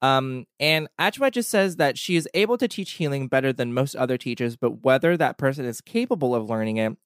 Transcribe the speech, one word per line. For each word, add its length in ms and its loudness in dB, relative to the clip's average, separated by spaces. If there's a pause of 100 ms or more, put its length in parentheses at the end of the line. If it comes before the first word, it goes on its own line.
Um, 440 0 (140)
and 280 2 (120)
Atuat 320 0
just 180 -4
says 260 2
that 220 2
she 180 -2
is 180 -2
able 240 2
to 100 0
teach 240 -8
healing 360 -4
better 240 2
than 220 -2
most 220 0
other 220 0
teachers, 380 -4
but 280 -2
whether 320 4
that 220 0
person 280 -2
is 140 -8
capable 540 0
of 160 -2
learning 280 -2
it 280 0